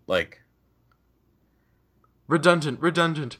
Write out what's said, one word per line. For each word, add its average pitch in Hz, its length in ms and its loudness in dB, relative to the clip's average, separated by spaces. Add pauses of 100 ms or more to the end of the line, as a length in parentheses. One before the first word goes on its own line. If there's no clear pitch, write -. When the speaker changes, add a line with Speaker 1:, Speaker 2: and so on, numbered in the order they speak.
Speaker 1:
like, 87 340 -4 (1900)
Speaker 2:
Redundant, 156 540 2
redundant, 160 580 -2